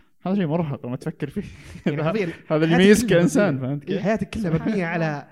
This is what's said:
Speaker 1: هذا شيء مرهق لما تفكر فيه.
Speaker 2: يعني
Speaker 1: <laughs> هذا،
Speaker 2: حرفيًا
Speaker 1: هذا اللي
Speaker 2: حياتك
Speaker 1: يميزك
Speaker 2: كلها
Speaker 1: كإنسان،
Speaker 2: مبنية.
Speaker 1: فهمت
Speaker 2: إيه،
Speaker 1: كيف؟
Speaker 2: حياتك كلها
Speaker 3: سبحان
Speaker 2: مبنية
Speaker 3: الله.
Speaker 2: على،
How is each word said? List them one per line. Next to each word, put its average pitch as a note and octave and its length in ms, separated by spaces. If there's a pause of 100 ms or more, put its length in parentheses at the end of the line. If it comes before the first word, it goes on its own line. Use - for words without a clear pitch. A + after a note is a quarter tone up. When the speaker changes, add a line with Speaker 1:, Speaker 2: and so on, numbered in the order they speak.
(220)
Speaker 1:
هذا F#3 120
شيء G3 120
مرهق D3 400
لما B2 100
تفكر D#3 340
فيه. G#3 120 (440)
Speaker 2:
يعني D3 120
Speaker 1:
<laughs> D#3 40
هذا، - 60
Speaker 2:
حرفيًا F#3+ 180 (240)
Speaker 1:
هذا D#3 140
اللي E3 120
Speaker 2:
حياتك F#3 80
Speaker 1:
يميزك G#3+ 240
Speaker 2:
كلها E3+ 100
Speaker 1:
كإنسان، D#3 360
Speaker 2:
مبنية. C3 140
Speaker 1:
فهمت C#3+ 220
Speaker 2:
إيه، D3+ 60
Speaker 1:
كيف؟ E3+ 80
Speaker 2:
حياتك G3+ 260
كلها A3+ 140
Speaker 3:
سبحان D#3+ 160
Speaker 2:
مبنية A3 140
Speaker 3:
الله. F3+ 120
Speaker 2:
على، D#3+ 460